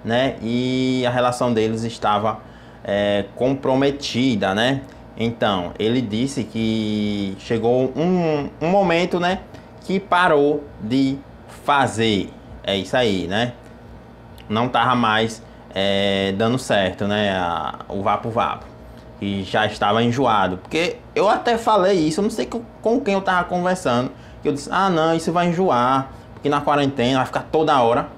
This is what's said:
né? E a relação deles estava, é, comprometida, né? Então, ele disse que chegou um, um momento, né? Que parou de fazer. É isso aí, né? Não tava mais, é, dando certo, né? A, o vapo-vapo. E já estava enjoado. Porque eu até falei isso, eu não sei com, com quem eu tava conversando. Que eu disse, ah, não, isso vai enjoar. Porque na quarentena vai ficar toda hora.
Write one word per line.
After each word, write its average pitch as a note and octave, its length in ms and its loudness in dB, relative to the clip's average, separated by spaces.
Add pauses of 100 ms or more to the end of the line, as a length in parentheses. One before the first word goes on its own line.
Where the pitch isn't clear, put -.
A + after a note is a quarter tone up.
né? B2 380 0
E B2+ 640 0
a A#2+ 40 2
relação B2 420 0
deles A2+ 320 0
estava, G#2+ 560 -2 (440)
é, G2+ 420 0 (100)
comprometida, C3 1160 0
né? C3 280 0 (340)
Então, G#2 640 -2
ele A2+ 220 2
disse A#2 440 -2
que G#2+ 960 -2
chegou B2 560 0
um, D#3 520 0 (120)
um D#3 80 0
momento, F3+ 500 2
né? F3+ 220 0 (420)
Que F#3+ 160 -2
parou D#3 680 4 (160)
de C3+ 380 0 (460)
fazer. A2+ 680 2 (300)
É G2 140 0
isso F#2+ 200 -2
aí, G2 300 0
né? A2+ 280 -2 (920)
Não A2+ 200 0
tava B2 260 2
mais, A2+ 480 2 (320)
é, G2 640 0
dando A#2 220 0
certo, G2+ 480 0
né? G#2 260 0
A, E2+ 560 -4
o F#2+ 140 -6
vapo-vapo. G#2 600 -2 (560)
E G2+ 220 -2
já G#2+ 240 0
estava G#2+ 360 2
enjoado. A2+ 560 2
Porque E3 380 -4 (180)
eu - 140 2
até B3 300 2
falei G3+ 400 2
isso, D#3 220 0
eu - 20 0
não A3 80 0
sei B3 160 -4
com, A#3 160 -8 (180)
com A3+ 200 0
quem G3 140 0
eu F#3+ 60 0
tava F3+ 240 0
conversando. F3+ 680 0 (280)
Que - 80 -2
eu C#3+ 40 0
disse, - 200 -6
ah, F#3+ 160 2
não, E3 280 4
isso D#3+ 160 -2
vai F3 160 2
enjoar. C3+ 640 2 (220)
Porque - 140 -4
na C#3+ 120 2
quarentena C3+ 580 2
vai B2+ 80 2
ficar - 240 -6
toda D3+ 320 4
hora. A#2+ 360 2